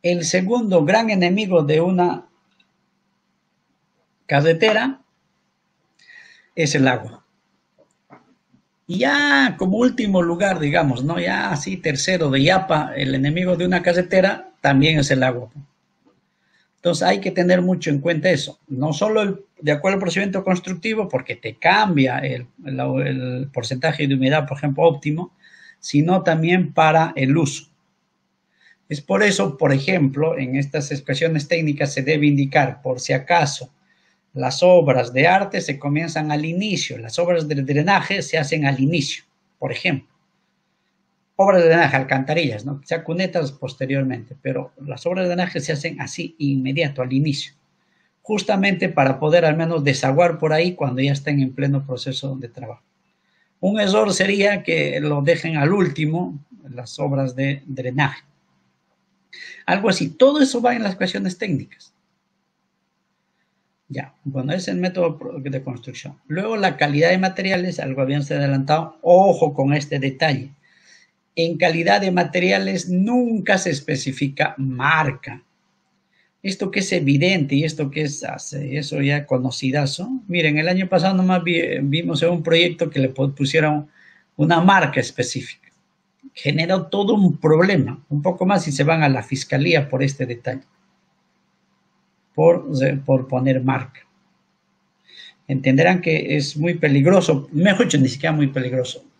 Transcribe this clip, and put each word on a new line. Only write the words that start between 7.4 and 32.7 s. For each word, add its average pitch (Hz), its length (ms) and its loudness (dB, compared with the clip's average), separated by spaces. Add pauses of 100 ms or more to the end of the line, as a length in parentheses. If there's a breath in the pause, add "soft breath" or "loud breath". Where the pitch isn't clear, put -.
Y 185 100 -6
ya 277 600 2
como 190 200 0
último 220 440 2
lugar, 170 380 0
digamos, 143 440 0
¿no? 165 140 -2
Ya 175 320 -2
así 180 260 -6
tercero 160 540 0
de 135 120 2
yapa, 160 540 2
el 135 200 -2
enemigo 165 400 0
de 175 100 -2
una 180 160 0
carretera 180 800 2
también 143 400 4
es 139 100 0
el 131 140 2
agua. 123 260 -4 (1300)
Entonces - 260 -2
hay 190 180 2
que 185 120 -4
tener 180 300 2
mucho 180 280 0
en 143 80 2
cuenta 165 320 0
eso. - 380 -2
No 143 240 -2
solo 214 300 0
el, 196 180 -2 (200)
de 147 120 0
acuerdo 185 240 0
al 190 60 -2
procedimiento 190 420 -2
constructivo, 185 640 -2
porque 123 260 -6
te 110 220 -12
cambia 160 600 2
el, 123 280 -6 (180)
el, 135 140 -8
el 131 720 -4
porcentaje 147 540 -4
de 139 80 0
humedad, 139 320 2
por 143 100 -8
ejemplo, 147 280 0
óptimo, 156 480 0 (480 loud breath)
sino 170 420 2
también 165 500 2
para 160 440 4
el 135 200 2
uso. - 320 -2 (1200 soft breath)
Es 147 120 -8
por 202 240 0
eso, 196 340 0
por 139 140 2
ejemplo, 147 680 0
en 127 160 -4
estas 143 380 -4
expresiones 151 560 -2
técnicas 151 440 -2
se 139 100 -4
debe 147 260 2
indicar, 139 540 0